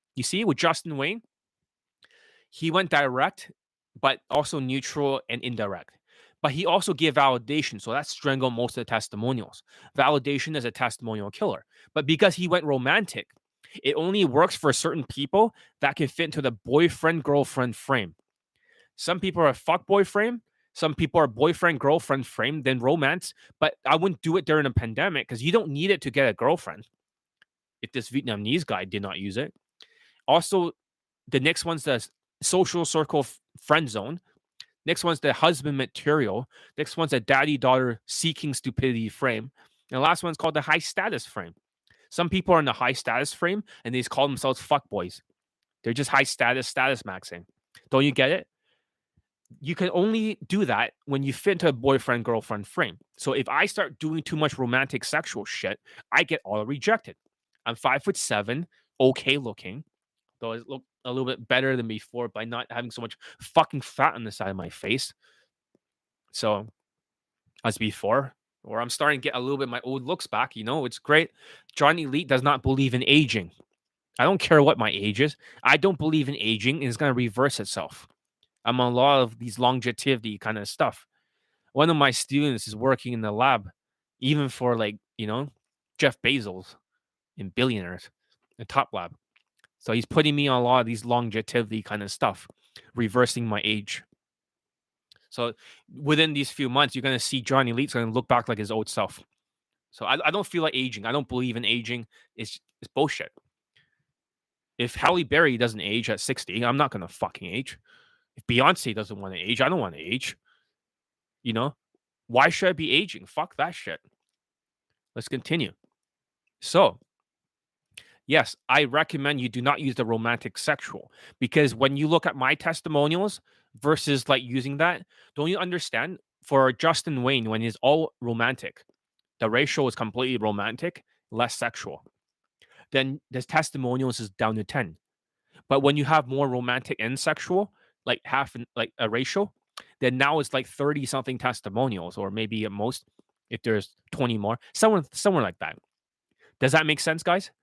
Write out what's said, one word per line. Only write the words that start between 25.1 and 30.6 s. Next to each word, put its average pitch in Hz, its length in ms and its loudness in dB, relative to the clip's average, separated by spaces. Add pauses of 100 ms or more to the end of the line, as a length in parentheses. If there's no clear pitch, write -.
'cause 117 140 -8
you 165 100 0
don't 208 180 2
need 156 200 -2
it 180 120 2
to 139 80 -6
get 135 180 4
a 104 60 0
girlfriend 120 520 -2 (960)
if 113 100 -10
this 123 180 -8
Vietnamese 127 540 -2
guy 95 200 -4
did 98 180 -8
not 95 160 -8
use 98 180 -6
it. 143 180 -6 (720)
Also, 170 440 2 (560)